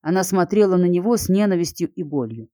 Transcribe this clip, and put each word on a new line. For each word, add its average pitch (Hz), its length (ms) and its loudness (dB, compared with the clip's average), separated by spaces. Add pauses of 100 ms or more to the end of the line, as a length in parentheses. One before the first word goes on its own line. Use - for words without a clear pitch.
Она 185 220 0
смотрела 190 540 2
на 180 100 4
него 180 300 2
с - 120 -4
ненавистью 185 640 0
и 180 120 -10
болью. 113 500 -6